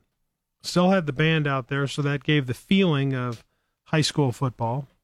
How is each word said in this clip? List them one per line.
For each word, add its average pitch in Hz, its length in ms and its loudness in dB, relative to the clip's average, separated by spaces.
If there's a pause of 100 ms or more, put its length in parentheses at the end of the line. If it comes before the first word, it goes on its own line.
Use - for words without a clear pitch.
(600)
still 180 300 2
had 185 160 2
the 147 60 -4
band 156 320 0
out 135 220 -2
there, 139 200 -2
so - 160 -6
that 143 200 -2
gave 147 240 2
the 127 60 -4
feeling 151 600 2
of 123 300 -6 (420)
high 160 160 0
school 139 300 0
football. 127 560 -4 (160)